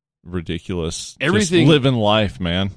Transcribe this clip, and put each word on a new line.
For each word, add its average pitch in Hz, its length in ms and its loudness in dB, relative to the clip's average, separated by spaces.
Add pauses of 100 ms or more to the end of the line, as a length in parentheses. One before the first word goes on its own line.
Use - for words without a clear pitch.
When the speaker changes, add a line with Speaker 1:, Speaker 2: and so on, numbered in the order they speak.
(240)
Speaker 1:
ridiculous. 85 880 -6
Just - 80 -20
Speaker 2:
Everything 170 460 2
Speaker 1:
living 135 280 4
life, 107 440 0
man. 92 380 -2